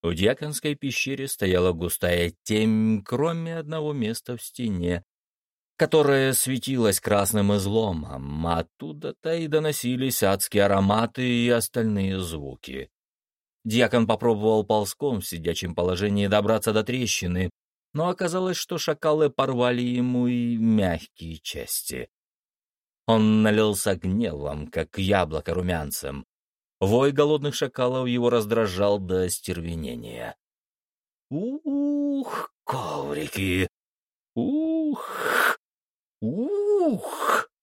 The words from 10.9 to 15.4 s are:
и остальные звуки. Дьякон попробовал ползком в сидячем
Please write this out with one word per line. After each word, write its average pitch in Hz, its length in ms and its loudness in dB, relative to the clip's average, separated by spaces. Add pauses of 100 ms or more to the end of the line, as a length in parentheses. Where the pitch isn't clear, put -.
и 120 220 2
остальные 107 720 0
звуки. 67 680 -10 (760)
Дьякон 113 420 4
попробовал 110 560 2
ползком 107 580 0
в - 60 -10
сидячем 85 480 -4